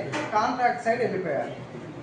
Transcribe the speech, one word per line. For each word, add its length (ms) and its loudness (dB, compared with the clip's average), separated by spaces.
కాంట్రాక్ట్ 520 2
సైడ్ 200 4
వెళ్ళిపోయారు. 480 0